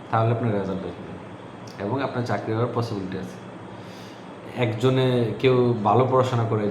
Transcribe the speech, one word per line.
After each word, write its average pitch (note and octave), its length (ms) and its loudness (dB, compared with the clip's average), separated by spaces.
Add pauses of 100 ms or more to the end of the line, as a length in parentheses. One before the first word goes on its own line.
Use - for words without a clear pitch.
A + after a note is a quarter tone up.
(120)
তাহলে A2+ 200 4
আপনার A#2+ 200 0
রেজাল্ট F#2+ 300 0
আসবে F2 300 -8 (720)
এবং B2+ 200 -2
আপনার B2 220 -2
চাকরি A2 280 -2
হওয়ার A#2 220 2
পসিবিলিটি G2 420 -4
আছে। - 340 -10 (1080)
একজনে B2 760 2
কেউ B2 440 6
ভালো A#2 280 6
পড়াশোনা B2 320 4
করে, G#2+ 280 2